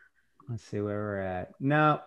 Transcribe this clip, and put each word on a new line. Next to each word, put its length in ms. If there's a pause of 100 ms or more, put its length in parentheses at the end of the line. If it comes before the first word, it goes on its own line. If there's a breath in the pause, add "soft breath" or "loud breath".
(480)
Let's 140
see 180
where 180
we're 220
at. 380
No, 480